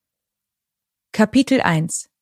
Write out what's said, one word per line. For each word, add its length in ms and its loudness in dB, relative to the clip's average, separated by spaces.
Kapitel 480 2
eins. 480 -2